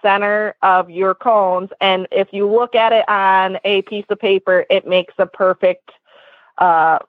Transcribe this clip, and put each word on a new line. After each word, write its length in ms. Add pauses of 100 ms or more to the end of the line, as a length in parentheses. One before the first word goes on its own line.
center 600
of 280
your 260
cones. 540 (100)
And 320
if 220
you 120
look 300
at 160
it 160
on 560
a 200
piece 260
of 100
paper, 500
it 160
makes 320
a 80
perfect, 680 (680)
uh, 520